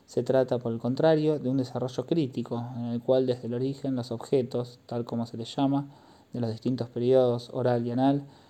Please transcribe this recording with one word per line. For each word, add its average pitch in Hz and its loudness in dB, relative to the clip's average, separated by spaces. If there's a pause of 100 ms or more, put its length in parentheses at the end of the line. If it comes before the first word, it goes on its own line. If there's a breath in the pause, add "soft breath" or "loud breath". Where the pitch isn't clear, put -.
Se - 0
trata, 127 4
por 117 -2
el 113 -2
contrario, 151 2
de 131 -2
un 131 2
desarrollo 127 -2
crítico, 123 -2 (140)
en 120 -6
el 117 -2
cual 131 2
desde 123 -2
el 117 -4
origen 131 -4
los 120 -6
objetos, 120 -2
tal 120 -6
como 117 -4
se 113 -12
les 113 -8
llama, 139 0 (460 loud breath)
de 131 -4
los 117 -2
distintos 120 -4
periodos, 120 4
oral 123 2
y 120 -2
anal, 139 2 (240 loud breath)